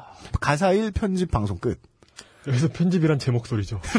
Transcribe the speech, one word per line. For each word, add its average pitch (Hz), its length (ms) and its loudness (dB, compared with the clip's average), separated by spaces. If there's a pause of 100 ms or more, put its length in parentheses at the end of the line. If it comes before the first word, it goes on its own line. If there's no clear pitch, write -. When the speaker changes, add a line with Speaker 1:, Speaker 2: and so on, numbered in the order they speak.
(400)
Speaker 1:
가사 151 320 2
일, 214 200 2
편집 185 400 -2
방송 101 260 -2
끝. 110 220 -2 (680)
Speaker 2:
여기서 135 220 2
편집이란 165 500 2
제 127 120 0
목소리죠. 113 500 -2 (180)